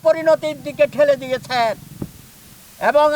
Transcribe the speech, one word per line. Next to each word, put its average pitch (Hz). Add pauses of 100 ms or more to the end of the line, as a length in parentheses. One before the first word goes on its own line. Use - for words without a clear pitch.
পরিণতির 320
দিকে 294
ঠেলে 277
দিয়েছেন, 254 (1080)
এবং 277